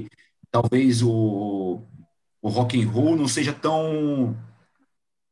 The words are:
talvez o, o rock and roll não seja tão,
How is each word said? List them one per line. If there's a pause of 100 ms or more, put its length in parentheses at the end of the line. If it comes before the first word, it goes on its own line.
(500)
talvez
o, (580)
o
rock
and
roll
não
seja
tão, (960)